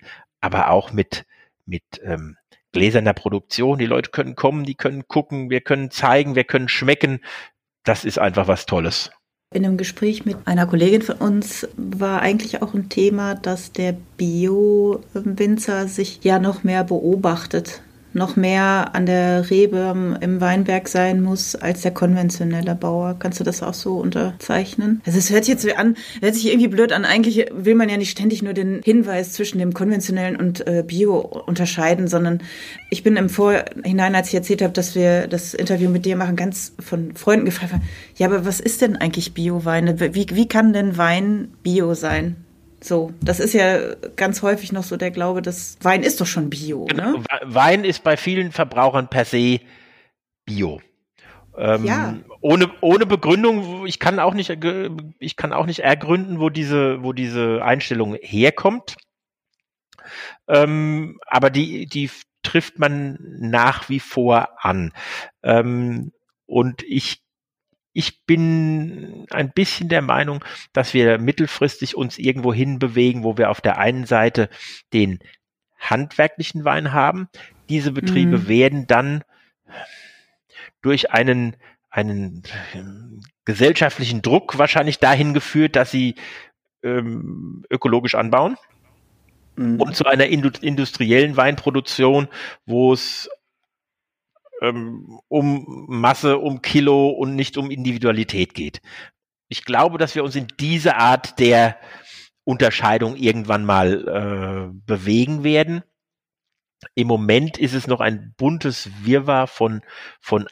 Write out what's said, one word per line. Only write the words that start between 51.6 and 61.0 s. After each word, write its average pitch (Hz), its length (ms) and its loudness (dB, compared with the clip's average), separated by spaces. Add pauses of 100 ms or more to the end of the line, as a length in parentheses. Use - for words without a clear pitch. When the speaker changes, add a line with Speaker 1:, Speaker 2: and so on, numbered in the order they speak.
Speaker 2:
Ja. 110 300 -2 (260)
Speaker 1:
ohne, 160 300 4 (100)
ohne 190 240 4
Begründung, 190 800 0
ich 180 140 -8
kann 190 220 0
auch 175 120 2
nicht 180 280 -6
ge-, 180 300 -4 (280)
ich - 160 -10
kann - 180 -6
auch 156 140 0
nicht 170 140 -6
ergründen, 165 580 0
wo 156 120 0
diese, 143 520 0
wo 131 100 -4
diese 117 520 -2
Einstellung 117 560 0
herkommt. 156 720 0 (1500)
Ähm, 151 800 2